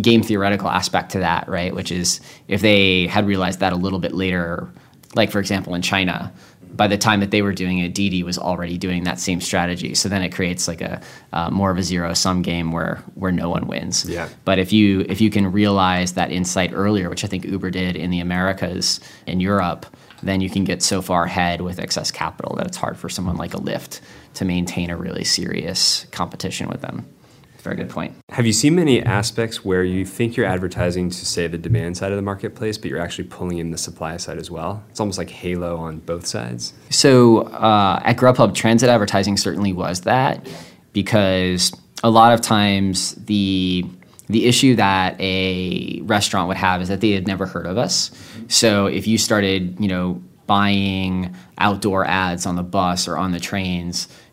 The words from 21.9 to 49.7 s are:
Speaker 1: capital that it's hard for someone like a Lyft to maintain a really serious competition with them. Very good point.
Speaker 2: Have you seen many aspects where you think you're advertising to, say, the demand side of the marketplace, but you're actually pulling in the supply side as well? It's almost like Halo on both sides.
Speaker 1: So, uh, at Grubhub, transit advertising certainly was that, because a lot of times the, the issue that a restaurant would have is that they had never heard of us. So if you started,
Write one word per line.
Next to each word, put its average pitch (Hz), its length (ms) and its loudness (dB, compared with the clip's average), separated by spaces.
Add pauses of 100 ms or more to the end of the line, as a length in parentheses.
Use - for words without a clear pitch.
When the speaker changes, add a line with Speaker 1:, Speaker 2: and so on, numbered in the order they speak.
Speaker 1:
capital - 460 -8
that - 100 -4
it's - 80 -8
hard - 220 -6
for - 100 -12
someone 90 300 -4
like 85 160 -8
a - 40 -6
Lyft - 440 -8 (320)
to - 100 -6
maintain 87 460 -2
a 85 80 -6
really 90 260 -8
serious - 880 -2
competition - 560 -6
with - 140 -8
them. - 240 -10 (560)
Very 92 160 -6
good 90 120 -8
point. - 260 -10 (140)
Speaker 2:
Have 120 160 0
you 110 60 4
seen 147 240 4
many 147 260 4
aspects 110 640 -2
where 92 220 2
you 92 200 0
think 117 300 -4
you're 117 100 2
advertising 90 640 -2
to, - 160 -8
say, 85 220 -2
the 82 100 -6
demand 85 380 0
side 98 160 -4
of 101 60 -2
the 101 40 -4
marketplace, 104 560 -6
but - 120 -8
you're 71 100 -4
actually 80 300 -8
pulling 87 300 -6
in 82 120 -6
the 78 60 -8
supply 82 400 -8
side 80 200 -10
as 87 140 -12
well? 87 380 -8
It's - 100 -8
almost 101 180 -2
like 87 120 -6
Halo 87 480 -6
on 80 220 -10
both 85 260 -8
sides. - 480 -8 (160)
Speaker 1:
So, 120 540 8
uh, 104 600 2
at 120 140 2
Grubhub, 127 380 6
transit 117 340 4
advertising 101 480 2
certainly 95 340 0
was 90 300 -4
that, 131 440 0 (460)
because 92 800 2 (300)
a 117 60 6
lot 113 240 10
of 117 80 4
times 98 760 2 (100)
the, 92 600 0 (420)
the 104 180 2
issue 123 300 6
that 95 440 2
a 92 840 -2
restaurant 101 440 0
would 92 100 -2
have 92 240 2
is 90 60 -4
that 98 140 -2
they 110 100 4
had 95 160 0
never 95 180 -2
heard 87 200 -6
of 90 120 -4
us. 165 340 -2 (360)
So 104 400 4
if 95 180 -2
you 110 120 4
started, 95 640 0